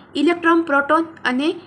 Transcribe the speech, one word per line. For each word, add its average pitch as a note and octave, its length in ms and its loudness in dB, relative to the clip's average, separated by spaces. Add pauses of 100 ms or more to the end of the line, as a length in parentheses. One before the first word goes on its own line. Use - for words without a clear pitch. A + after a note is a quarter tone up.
(140)
ઇલેક્ટ્રોન, E4 480 2
પ્રોટોન D4+ 440 0 (180)
અને C4+ 300 -2 (120)